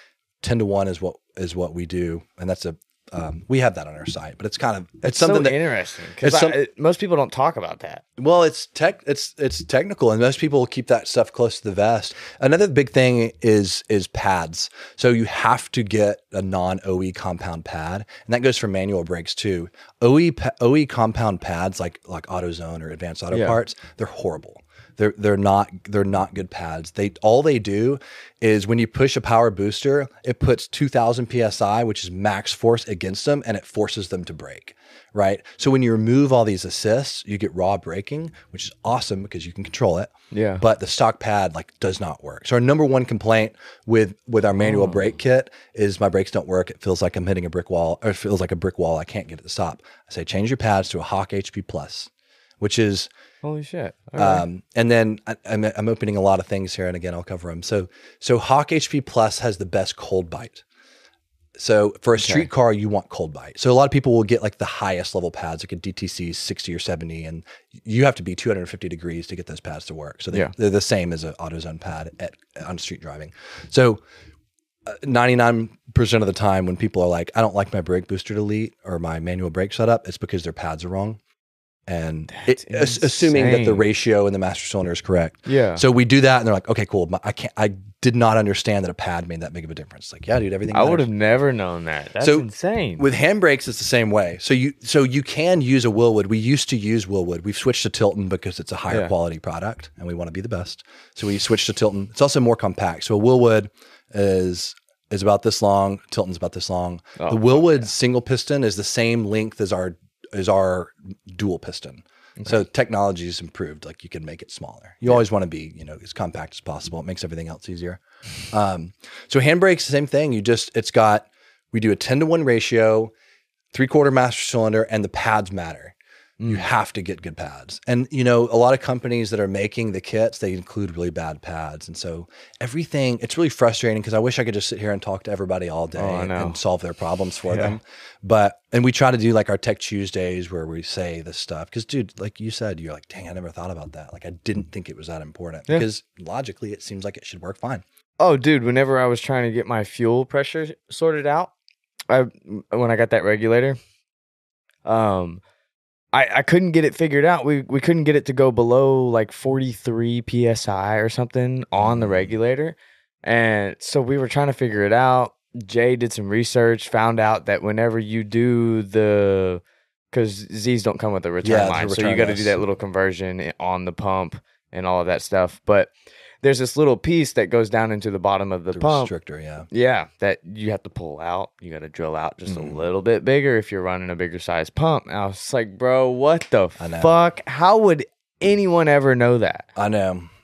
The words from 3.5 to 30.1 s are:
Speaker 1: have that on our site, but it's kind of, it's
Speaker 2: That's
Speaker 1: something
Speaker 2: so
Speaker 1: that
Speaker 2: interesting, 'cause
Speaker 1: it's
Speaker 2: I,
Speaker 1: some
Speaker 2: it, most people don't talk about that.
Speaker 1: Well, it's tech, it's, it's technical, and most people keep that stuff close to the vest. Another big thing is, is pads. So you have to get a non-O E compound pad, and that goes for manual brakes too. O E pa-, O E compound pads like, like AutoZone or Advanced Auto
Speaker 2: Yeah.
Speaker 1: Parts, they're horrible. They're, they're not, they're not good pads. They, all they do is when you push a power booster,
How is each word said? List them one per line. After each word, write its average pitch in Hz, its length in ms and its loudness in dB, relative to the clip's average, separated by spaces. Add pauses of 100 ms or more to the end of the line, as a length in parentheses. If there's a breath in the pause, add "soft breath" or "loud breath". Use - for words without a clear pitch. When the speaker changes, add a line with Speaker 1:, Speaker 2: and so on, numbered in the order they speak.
Speaker 1:
have 123 140 2
that 78 140 -12
on 76 80 -16
our 78 100 -16
site, 78 320 -12
but - 80 -8
it's 104 120 -8
kind 113 200 -2
of, 90 60 -10 (100)
it's - 80 -20
Speaker 2:
That's - 160 -4
Speaker 1:
something 175 200 4
Speaker 2:
so 151 120 4
Speaker 1:
that 131 40 2
Speaker 2:
interesting, 139 520 -4 (100)
'cause - 120 0
Speaker 1:
it's 156 80 6
Speaker 2:
I, 156 40 6
Speaker 1:
some 160 140 6
Speaker 2:
it, 139 240 0
most 160 220 2
people 175 180 0
don't 135 140 -2
talk 143 260 0
about 82 220 -10
that. 76 260 -16 (140)
Speaker 1:
Well, 170 240 6
it's 151 240 0
tech, 185 400 -2
it's, - 320 -6
it's 135 260 -2
technical, 131 460 2
and 110 100 2
most 131 180 2
people 139 280 2
keep - 200 -8
that 117 200 2
stuff - 260 0
close 117 260 0
to 107 100 -8
the 95 60 -4
vest. 104 380 0 (260 loud breath)
Another 160 280 4
big 139 240 2
thing 123 400 4 (100)
is, 104 480 4
is 101 180 0
pads. 87 600 -4 (260 loud breath)
So - 140 2
you 117 160 4
have - 460 0
to 127 100 0
get 104 400 0 (120)
a 98 100 -4
non-O 92 580 -2
E 92 100 -4
compound 85 540 -8
pad, 87 400 -8 (220 loud breath)
and 110 60 -2
that 120 80 0
goes 127 180 2
for 113 80 -2
manual 95 360 -2
brakes 85 300 -8
too. 90 360 -4 (340 loud breath)
O 131 160 6
E 170 100 4
pa-, 131 220 -4 (100)
O 123 140 4
E 151 100 2
compound 110 560 0
pads 92 380 -6
like, 87 260 -8
like 85 220 -12
AutoZone 85 560 -8
or 78 80 -14
Advanced 82 320 -10
Auto 90 140 -4
Speaker 2:
Yeah. 107 100 0
Speaker 1:
Parts, 113 260 0 (240 loud breath)
they're 110 80 -6
horrible. - 560 -8 (360 soft breath)
They're, 107 200 2
they're 104 200 2
not, 98 320 4 (160)
they're 101 180 -2
not 98 300 -2
good 95 180 -10
pads. 82 400 -10
They, 101 300 -4
all 113 200 6
they 151 160 2
do 110 420 -2 (420 loud breath)
is 107 260 4
when 117 120 2
you 113 80 2
push 131 280 0
a 127 60 -2
power 117 280 4
booster, 117 600 -2 (160 soft breath)